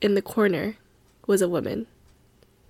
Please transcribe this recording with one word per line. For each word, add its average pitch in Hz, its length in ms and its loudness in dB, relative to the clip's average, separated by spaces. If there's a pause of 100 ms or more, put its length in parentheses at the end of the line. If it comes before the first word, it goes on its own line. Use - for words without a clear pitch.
in 208 120 2
the 196 80 2
corner 202 540 -2 (500)
was 196 160 2
a 180 60 2
woman, 175 400 -4 (840)